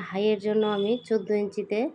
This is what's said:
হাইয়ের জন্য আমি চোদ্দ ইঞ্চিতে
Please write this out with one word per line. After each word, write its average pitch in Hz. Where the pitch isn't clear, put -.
হাইয়ের 202
জন্য 214
আমি 202
চোদ্দ 208
ইঞ্চিতে 208